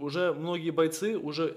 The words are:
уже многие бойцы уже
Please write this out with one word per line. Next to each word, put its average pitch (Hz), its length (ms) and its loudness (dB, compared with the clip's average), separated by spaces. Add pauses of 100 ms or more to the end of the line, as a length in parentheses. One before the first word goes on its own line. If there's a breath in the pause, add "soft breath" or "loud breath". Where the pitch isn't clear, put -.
уже 160 320 0
многие 165 360 -2
бойцы 160 460 2
уже 151 400 -2